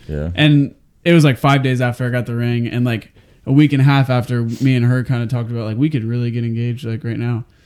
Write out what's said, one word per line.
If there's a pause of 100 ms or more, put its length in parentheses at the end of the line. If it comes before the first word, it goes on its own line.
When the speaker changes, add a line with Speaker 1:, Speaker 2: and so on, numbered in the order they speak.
Speaker 1:
Yeah.
Speaker 2:
And (300)
it
was,
like,
five
days
after
I
got
the
ring,
and,
like, (320)
a
week
and
a
half
after,
me
and
her
kinda
talked
about,
like,
we
could
really
get
engaged,
like,
right
now. (200)